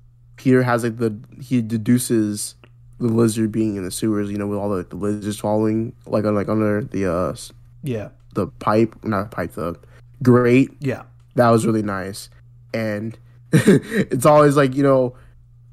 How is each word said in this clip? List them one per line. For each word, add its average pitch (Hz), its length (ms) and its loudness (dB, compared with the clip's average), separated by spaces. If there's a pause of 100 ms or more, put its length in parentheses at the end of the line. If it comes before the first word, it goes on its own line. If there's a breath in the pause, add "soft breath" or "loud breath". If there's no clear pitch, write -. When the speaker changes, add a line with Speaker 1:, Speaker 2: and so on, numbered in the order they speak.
(340)
Speaker 1:
Peter 127 280 4
has, 120 200 0
like, 113 140 -4
the, 113 180 -2 (260)
he 127 200 -2
deduces 110 960 -2 (440)
the 120 80 -2
lizard 113 440 2
being 110 240 -2
in 98 80 -6
the 90 80 -8
sewers, 104 400 -2
you 104 60 -6
know, 101 100 -6
with 101 120 -4
all 101 100 -4
the, 92 140 -4
the - 120 -16
lizards 104 440 -6
following, 110 540 -2 (120)
like, 110 200 -2
on, 107 100 0
like, 98 140 -2
under 107 340 -2
the, 98 280 -6
uh, 82 200 -2
s-, - 200 -16 (320)
Speaker 2:
Yeah. 113 260 -8 (260)
Speaker 1:
the 92 120 -2
pipe, 110 560 0
not 107 280 -4
pipe, 87 220 -8
the 85 240 -8 (460 soft breath)
grate. 123 560 6
Speaker 2:
Yeah. 127 240 -6 (320)
Speaker 1:
That 120 140 4
was 117 160 4
really 110 160 0
nice. 98 480 -8 (440 soft breath)
And 110 440 -6 (180)
<laughs> - 160 -20
it's 160 760 2
always, 147 300 6
like, 139 200 2
you 139 80 0
know, 131 320 2 (580 soft breath)